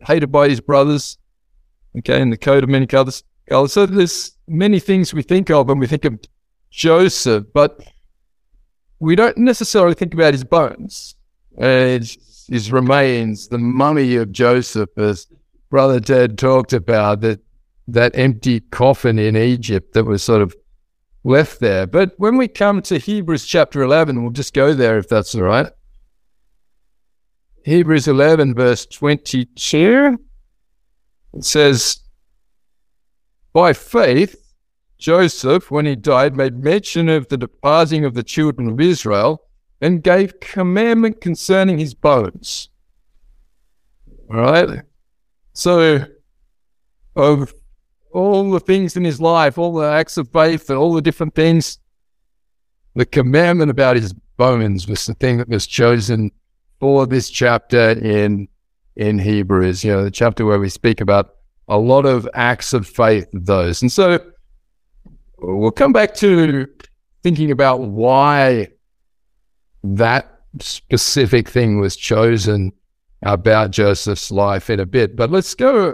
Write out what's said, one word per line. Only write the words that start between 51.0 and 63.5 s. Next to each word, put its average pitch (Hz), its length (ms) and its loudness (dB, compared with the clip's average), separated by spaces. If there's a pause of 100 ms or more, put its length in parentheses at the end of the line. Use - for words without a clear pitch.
different 156 320 -4
things, 165 460 0 (1120)
the 123 140 -2
commandment 151 640 2
about 131 240 2
his 107 180 -4 (240)
bones 110 500 0
was 104 200 -8
the - 80 -8
thing 127 240 0
that 120 100 -8
was 110 160 -4
chosen 117 640 0 (520)
for 135 260 2
this 127 220 -2
chapter 120 640 2
in, 104 580 -2 (480)
in 107 200 -2
Hebrews, 95 680 0
you 107 80 0
know, 98 100 0
the 101 80 -4
chapter 113 340 -2
where 104 140 2
we 98 80 -2
speak 113 320 -2
about 101 360 0 (340)
a 104 80 0
lot 127 280 4
of 123 280 0
acts 120 400 -2
of 113 120 0
faith, 110 460 0
those. 90 500 -2